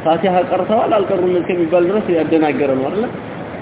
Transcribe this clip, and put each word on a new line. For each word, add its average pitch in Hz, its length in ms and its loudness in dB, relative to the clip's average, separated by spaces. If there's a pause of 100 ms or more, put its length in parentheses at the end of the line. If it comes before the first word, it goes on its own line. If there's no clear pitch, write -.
ፋቲሃ 170 360 2 (100)
ቀርተዋል 185 480 0
አልቀሩም 180 400 0
እስከሚባል 175 520 2
ድረስ 202 260 0
ያደናገረ 156 600 2
ነው 131 140 0
አይደለ? 196 200 -2 (560)